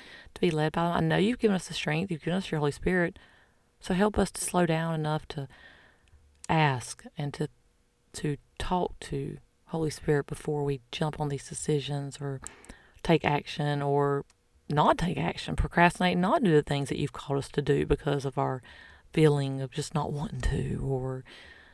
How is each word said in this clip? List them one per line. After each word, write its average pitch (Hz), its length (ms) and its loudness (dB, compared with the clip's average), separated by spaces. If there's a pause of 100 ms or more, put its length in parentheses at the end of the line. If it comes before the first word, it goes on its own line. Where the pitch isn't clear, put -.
(340)
to - 60 -18
be 180 100 4
led 156 220 2
by 170 100 2
them. 170 100 2
I 170 80 2
know 160 160 4
you've 214 220 2
given 208 160 4
us 180 140 -4
the 165 60 -10
strength, 160 360 -2
you've 165 120 -6
given 165 140 -2
us 190 140 -4
your 160 80 -2
Holy 147 140 2
Spirit, 180 460 0 (640)
so - 140 -4
help 202 240 2
us 196 140 2
to - 80 -8
slow 180 260 2
down 165 280 0
enough 156 340 -2
to 135 200 -10 (1000)
ask 147 560 2 (120)
and 143 180 -6
to, 151 140 -4 (640)
to 147 220 -4 (220)
talk - 420 -2
to 143 380 -8 (280)
Holy 160 240 -2
Spirit 147 360 0
before 147 380 -4
we 143 160 -2 (120)
jump 151 280 -4
on 143 80 -2
these 139 200 -6
decisions 143 720 -4
or 139 200 -6 (640)
take 165 220 4
action 147 580 0
or 143 420 0 (440)
not 196 300 4
take 165 200 0
action, - 380 -4
procrastinate, 175 600 4
not 262 240 2
do 180 100 6
the - 100 8
things 139 260 -2
that - 100 -4
you've 147 140 -2
called - 260 -4
us 135 120 -6
to 151 120 -2
do 147 240 2
because 143 380 0
of 139 140 -6
our 135 240 -2 (500)
feeling 143 480 4
of 131 100 -8
just - 240 -8
not - 180 -2
wanting 143 280 -6
to 131 440 0
or 131 400 -4 (500)